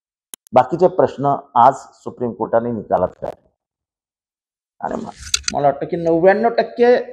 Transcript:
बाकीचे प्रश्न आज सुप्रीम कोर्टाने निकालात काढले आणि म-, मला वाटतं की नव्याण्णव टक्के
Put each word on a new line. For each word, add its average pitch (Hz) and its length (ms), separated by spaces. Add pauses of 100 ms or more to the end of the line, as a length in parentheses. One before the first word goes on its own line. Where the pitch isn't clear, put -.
(540)
बाकीचे 165 340
प्रश्न 139 480 (180)
आज 127 200
सुप्रीम - 580
कोर्टाने 117 400
निकालात 92 360
काढले - 400 (1300)
आणि - 140
म-, 76 160 (420)
मला 143 140
वाटतं 143 200
की 175 100
नव्याण्णव 175 520
टक्के 233 480 (160)